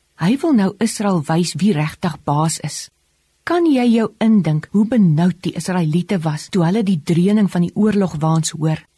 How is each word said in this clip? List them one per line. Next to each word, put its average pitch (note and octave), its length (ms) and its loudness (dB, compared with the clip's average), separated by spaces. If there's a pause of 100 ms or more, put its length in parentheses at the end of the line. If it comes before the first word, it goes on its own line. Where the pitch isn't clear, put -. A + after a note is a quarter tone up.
(200)
Hy A3+ 180 0
wil E4 160 0
nou G3 260 2
Israel G3+ 480 -2
wys E3+ 300 0
wie F#3+ 160 0
regtig D#3 500 -4
baas D3+ 360 -2
is. - 300 -10 (540)
Kan E4+ 220 0
jy C4 200 2 (120)
jou A3 220 0
indink F3 520 2
hoe G#3 140 2
benoud F3+ 560 2
die F3 140 -6
Israeliete F3 640 -2
was D3+ 300 -6
toe F#3 140 0
hulle G3 200 0
die F#3 200 0
dreuning F#3+ 480 2
van F3+ 100 -2
die F3 140 -2
oorlog G3+ 440 0
waans D#3+ 320 0
hoor? D#3 340 -4 (120)